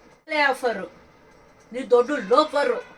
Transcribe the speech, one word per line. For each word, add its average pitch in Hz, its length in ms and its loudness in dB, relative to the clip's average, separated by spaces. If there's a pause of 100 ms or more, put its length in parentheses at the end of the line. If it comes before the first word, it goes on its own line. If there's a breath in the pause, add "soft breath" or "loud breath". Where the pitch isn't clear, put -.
(280)
ಓಲೆ 311 100 -4
ಆಫರು, 254 540 -2 (800)
ನೀ 240 80 -8 (100)
ದೊಡ್ಡ 240 200 4 (220)
ಲೋಫರು. 277 520 2 (140)